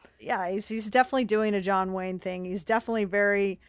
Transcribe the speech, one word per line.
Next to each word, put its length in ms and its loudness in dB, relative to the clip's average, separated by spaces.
yeah, 300 -2
he's, 180 -4
he's 220 -4
definitely 340 4
doing 300 2
a 60 2
John 320 0
Wayne 260 -4
thing. 260 -6
He's 200 -6
definitely 400 0
very 640 2